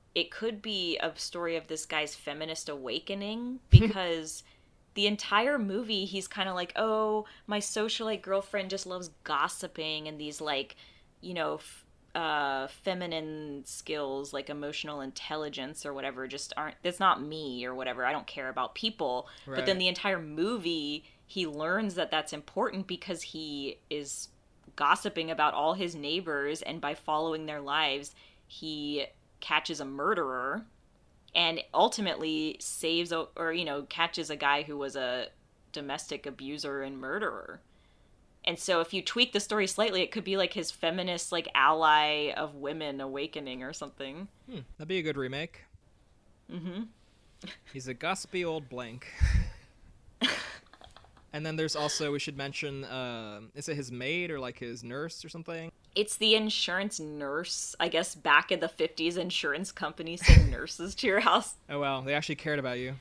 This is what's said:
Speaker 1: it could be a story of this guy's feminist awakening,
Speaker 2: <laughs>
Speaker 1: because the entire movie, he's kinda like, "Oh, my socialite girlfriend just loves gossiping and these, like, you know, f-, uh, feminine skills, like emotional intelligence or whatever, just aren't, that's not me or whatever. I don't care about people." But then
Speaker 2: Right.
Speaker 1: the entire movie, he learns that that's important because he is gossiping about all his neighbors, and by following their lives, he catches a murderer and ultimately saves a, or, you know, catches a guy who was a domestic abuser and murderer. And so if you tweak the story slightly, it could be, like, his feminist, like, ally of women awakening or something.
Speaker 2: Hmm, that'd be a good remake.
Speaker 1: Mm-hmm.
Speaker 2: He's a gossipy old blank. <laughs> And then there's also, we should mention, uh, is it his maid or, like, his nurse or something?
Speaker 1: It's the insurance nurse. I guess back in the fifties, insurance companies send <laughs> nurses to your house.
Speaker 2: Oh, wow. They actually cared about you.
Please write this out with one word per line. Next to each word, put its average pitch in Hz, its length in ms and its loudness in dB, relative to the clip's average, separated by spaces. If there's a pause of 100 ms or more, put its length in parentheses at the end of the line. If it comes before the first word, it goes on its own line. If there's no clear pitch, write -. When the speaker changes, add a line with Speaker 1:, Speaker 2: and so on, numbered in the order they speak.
(160)
Speaker 1:
it 170 160 0
could 220 300 -6
be 185 380 -2
a 165 180 -2
story 170 400 -4
of 160 100 -8
this 156 180 -6
guy's 151 300 -2
feminist 156 540 -8
awakening, 202 960 -6
Speaker 2:
<laughs> - 40 -20
Speaker 1:
because 180 720 8 (500)
the 202 140 4
entire 220 520 4
movie, 208 460 0
he's 190 220 -6
kinda 190 260 -4
like, 180 220 -4
"Oh, 214 500 2 (220)
my 208 120 0
socialite 220 600 -2
girlfriend 196 480 -2
just 196 160 -4
loves 180 240 -6 (140)
gossiping 156 840 -2
and 156 120 -10
these, 147 220 -8
like, 139 340 -2 (460)
you 180 120 -8
know, 156 220 -2
f-, - 300 -16 (300)
uh, 143 520 0
feminine 156 960 -6
skills, 143 680 -4
like 139 160 -6
emotional 147 520 -6
intelligence 147 840 -8
or 143 80 -6
whatever, 135 340 -6
just 131 300 -8
aren't, 151 260 -4
that's 175 160 -2
not 190 220 6
me 143 440 -6
or 127 100 -4
whatever. 127 300 -2
I 131 80 4
don't 139 140 -4
care 135 220 -6
about 127 260 -4
people." 147 520 -2 (180)
But 135 200 0
then 190 100 8
Speaker 2:
Right. 185 40 0
Speaker 1:
the 185 100 6
entire 180 320 2
movie, 160 840 0 (200)
he 180 220 -2
learns 170 480 0
that 170 160 0
that's 156 220 0
important 190 540 -2
because 175 340 -6
he 147 580 -8 (100)
is 147 380 -6 (480)
gossiping 160 560 2
about 156 220 4
all 160 220 2
his 175 200 -4
neighbors, 151 640 -2
and 160 200 -8
by 147 140 -2
following 156 500 -2
their 151 160 -6
lives, 143 520 0 (320)
he 147 600 -4 (340)
catches 156 400 -2
a 143 60 -6
murderer 139 800 -2 (680)
and 165 300 4 (100)
ultimately 160 840 2
saves 165 540 -2
a, 165 140 -2 (100)
or, 165 160 -2
you 175 100 -2
know, 143 200 -4
catches 165 460 -2
a 151 60 -4
guy 143 280 2
who 147 120 -8
was 139 220 -6
a 127 300 -2 (440)
domestic 143 540 -6
abuser 139 580 -6
and 135 160 -8
murderer. 131 600 -6 (840)
And 170 160 0
so 175 220 4
if 165 120 -2
you 185 80 0
tweak 247 300 2
the 202 80 2
story 202 280 2
slightly, 196 340 2
it - 100 0
could 208 140 -6
be, 190 100 0
like, 185 180 2
his 170 160 -2
feminist, 175 640 -2
like, 170 240 0
ally 151 800 6
of 151 200 -4
women 143 440 -4
awakening 135 640 -6
or 135 80 -8
something. 143 560 -10 (220)
Speaker 2:
Hmm, 233 100 -10 (180)
that'd 156 120 -10
be 190 100 0
a - 40 0
good 151 140 0
remake. 139 440 -6 (920)
Speaker 1:
Mm-hmm. 180 320 -8 (880)
Speaker 2:
He's 131 160 -10
a 127 60 -6
gossipy 180 500 -4
old 160 240 -4
blank. 123 400 -10 (1120)
<laughs> 254 60 2 (1080)
And 151 120 -6
then 160 100 -4
there's 156 220 0
also, 147 340 0
we 147 80 0
should 143 160 -6
mention, 139 480 -6
uh, 117 560 -6 (160)
is 143 140 -8
it 151 60 -2
his 135 140 -6
maid 151 420 -2
or, 147 80 -4
like, 123 200 -6
his 120 240 -8
nurse 139 400 -8
or 156 60 -14
something? 165 420 -8 (240)
Speaker 1:
It's 208 220 0
the 220 180 6
insurance 208 640 0
nurse. 147 800 -4
I 170 80 4
guess 165 280 0
back 151 360 6
in 180 80 4
the 165 80 2
fifties, 165 480 0
insurance 175 560 -2
companies 165 540 -6
send - 260 12
<laughs> - 0 -
nurses 170 440 -6
to 262 120 0
your 202 140 6
house. 202 340 6 (140)
Speaker 2:
Oh, 143 100 -4
wow. 135 220 0
They 135 140 0
actually 151 200 0
cared 147 240 -2
about 127 200 -4
you. 131 220 -6